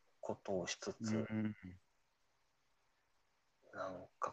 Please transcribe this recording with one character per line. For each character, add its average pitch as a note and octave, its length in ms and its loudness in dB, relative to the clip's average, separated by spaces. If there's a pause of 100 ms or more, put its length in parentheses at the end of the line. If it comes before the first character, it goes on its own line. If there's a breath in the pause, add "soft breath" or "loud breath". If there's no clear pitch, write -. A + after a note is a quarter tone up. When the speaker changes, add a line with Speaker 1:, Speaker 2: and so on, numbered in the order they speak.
(200)
Speaker 1:
こ - 220 -2
と F#2+ 180 2
を E2+ 60 0
し - 100 -2
つ - 260 -2
つ、 A2 100 2
Speaker 2:
う - 0 -
ん G#2+ 40 6
う - 20 6
ん A2 280 2
う - 20 4
ん。 F#2 320 -8 (1900)
Speaker 1:
な F#2+ 140 0
ん F2 180 -6 (140)
か - 120 0